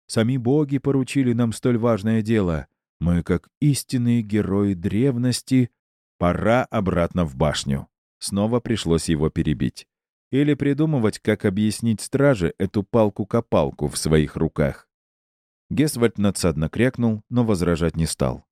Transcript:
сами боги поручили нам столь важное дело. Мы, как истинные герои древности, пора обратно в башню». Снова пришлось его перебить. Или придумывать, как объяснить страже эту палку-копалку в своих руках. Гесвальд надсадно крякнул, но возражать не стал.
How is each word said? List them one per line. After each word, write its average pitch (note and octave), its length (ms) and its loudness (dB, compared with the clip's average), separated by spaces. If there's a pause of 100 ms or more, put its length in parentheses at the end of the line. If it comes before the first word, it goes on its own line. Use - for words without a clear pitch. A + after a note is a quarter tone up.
сами A#2 280 0
боги C3+ 420 0
поручили C3 540 0
нам A#2 220 0
столь B2 240 0
важное A2 440 0
дело. F#2+ 460 0 (320)
Мы, E2+ 240 2
как - 240 -2 (140)
истинные B2 600 0
герои G2+ 520 0
древности, A#2+ 960 0 (480)
пора F#2 480 2
обратно F2 600 0
в C2+ 100 -8
башню». C#2+ 520 -2 (320)
Снова G#2+ 400 -2
пришлось E2+ 480 0
его D#2 220 2
перебить. D2+ 580 -2 (440)
Или D3 240 2
придумывать, C#3 640 0
как - 260 0
объяснить G#2+ 560 0
страже C3+ 560 2
эту G2 260 -2
палку-копалку G#2 1040 0
в - 100 -8
своих D#2 380 2
руках. D2+ 500 -2 (840)
Гесвальд A#2+ 480 -2
надсадно F2 520 -2
крякнул, A#2 600 -2
но A#2+ 140 0
возражать E2+ 520 0
не D#2+ 100 0
стал. C2 460 -4